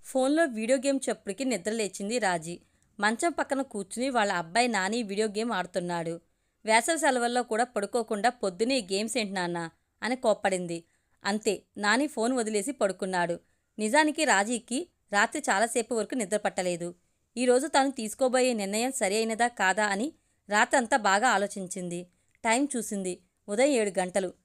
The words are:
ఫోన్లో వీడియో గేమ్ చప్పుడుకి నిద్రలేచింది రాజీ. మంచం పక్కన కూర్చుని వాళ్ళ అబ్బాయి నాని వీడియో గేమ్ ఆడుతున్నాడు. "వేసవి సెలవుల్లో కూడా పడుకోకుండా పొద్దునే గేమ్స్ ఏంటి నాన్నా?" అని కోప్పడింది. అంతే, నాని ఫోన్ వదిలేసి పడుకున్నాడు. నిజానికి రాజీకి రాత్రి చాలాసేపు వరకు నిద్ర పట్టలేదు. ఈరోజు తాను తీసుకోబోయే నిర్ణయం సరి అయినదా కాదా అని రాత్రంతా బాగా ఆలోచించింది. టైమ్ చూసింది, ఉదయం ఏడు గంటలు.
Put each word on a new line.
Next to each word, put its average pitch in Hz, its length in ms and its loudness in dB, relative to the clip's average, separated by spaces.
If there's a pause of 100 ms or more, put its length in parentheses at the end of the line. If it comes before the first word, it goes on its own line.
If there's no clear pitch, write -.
ఫోన్లో 285 360 2
వీడియో 226 320 0
గేమ్ 277 220 0 (120)
చప్పుడుకి 202 340 -6
నిద్రలేచింది 214 720 -2
రాజీ. 175 400 -2 (400)
మంచం 226 320 0
పక్కన 277 300 -2
కూర్చుని 240 480 -6
వాళ్ళ 214 220 0
అబ్బాయి 180 360 0
నాని 214 360 -2
వీడియో 202 240 -2
గేమ్ 220 240 -4
ఆడుతున్నాడు. 175 720 -4 (440)
"వేసవి 226 340 2
సెలవుల్లో 247 440 2
కూడా 226 200 0
పడుకోకుండా 220 640 -2
పొద్దునే 226 520 0
గేమ్స్ 196 360 -2
ఏంటి 202 160 -2
నాన్నా?" 175 360 -2 (340)
అని 240 120 -2
కోప్పడింది. 190 680 0 (420)
అంతే, 208 380 0 (140)
నాని 214 300 2
ఫోన్ 240 260 -2
వదిలేసి 220 380 -2
పడుకున్నాడు. 185 680 0 (400)
నిజానికి 302 460 2
రాజీకి 233 600 0 (260)
రాత్రి 226 360 0
చాలాసేపు 226 440 0
వరకు 220 220 -2
నిద్ర 214 220 -2
పట్టలేదు. 175 580 -2 (420)
ఈరోజు 247 300 4
తాను 277 240 2
తీసుకోబోయే 254 640 0
నిర్ణయం 214 380 -2
సరి 202 240 0
అయినదా 226 320 0
కాదా 208 380 2
అని 208 280 -2 (360)
రాత్రంతా 240 480 2
బాగా 208 320 4
ఆలోచించింది. 185 800 -2 (360)
టైమ్ 240 240 2 (100)
చూసింది, 196 420 -4 (300)
ఉదయం 233 180 4
ఏడు 208 320 2
గంటలు. 180 340 -2 (120)